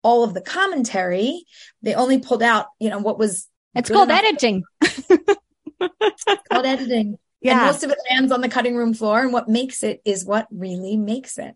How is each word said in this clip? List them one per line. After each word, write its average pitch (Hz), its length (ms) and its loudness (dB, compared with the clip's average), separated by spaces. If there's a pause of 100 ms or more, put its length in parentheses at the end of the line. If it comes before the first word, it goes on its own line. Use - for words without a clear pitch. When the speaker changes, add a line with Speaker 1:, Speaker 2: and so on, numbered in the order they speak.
Speaker 1:
all 233 220 4
of 220 100 0
the 175 60 -8
commentary. 262 1040 -2 (380)
They 254 120 -2
only 262 260 2
pulled 247 220 -2
out, 226 260 2 (120)
you 220 100 -2
know, 208 100 -4
what 214 200 -2
was 214 300 -2 (260)
Speaker 2:
It's 247 140 -2
Speaker 1:
good 440 60 2
Speaker 2:
called 403 140 6
Speaker 1:
enough. 349 140 2
Speaker 2:
editing. 233 400 0 (180)
<laughs> - 0 - (1000)
Speaker 1:
It's 403 680 -2
called 254 140 0
editing. 240 520 -2 (240)
Speaker 2:
Yeah. 262 120 2
Speaker 1:
And 254 140 4
most 190 160 0
of 285 80 -4
it 277 60 2 (120)
lands 262 220 2
on 247 100 0
the 254 80 -2
cutting 240 260 -2
room 233 180 0
floor. 220 280 0
And 262 120 0
what 233 140 -2
makes 247 360 -2
it 214 220 -6
is 190 200 -2
what 208 260 -2
really 190 460 -6
makes 220 400 -6
it. - 180 -12